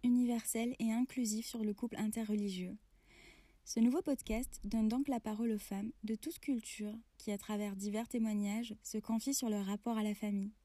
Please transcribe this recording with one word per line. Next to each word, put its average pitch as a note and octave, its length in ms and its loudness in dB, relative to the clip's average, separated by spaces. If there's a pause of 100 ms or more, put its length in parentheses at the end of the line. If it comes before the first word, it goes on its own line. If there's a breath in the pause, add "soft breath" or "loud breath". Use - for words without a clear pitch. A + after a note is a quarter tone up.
universel A#3+ 760 4
et A3 140 2
inclusif A3+ 520 0
sur A3+ 180 -4
le G#3+ 120 2
couple A#3 240 -4
interreligieux. G#3 760 -2 (920 loud breath)
Ce - 140 -2
nouveau B3 200 6
podcast - 640 -2
donne A3 240 4
donc B3+ 200 2
la A#3+ 120 2
parole A3 300 -2
aux G#3+ 80 0
femmes G3+ 320 -4 (140)
de G#3+ 100 0
toute D#4 240 -6
culture A3 560 -4 (240)
qui, - 140 -4
à G3+ 40 0
travers G#3 400 -2
divers G#3 320 -2
témoignages, A3 760 0
se - 140 -8
confient A3+ 380 0
sur A#3+ 160 0
leur G3+ 160 0
rapport G#3 320 -2
à G#3+ 40 0
la G#3 120 0
famille G3+ 380 -2 (120)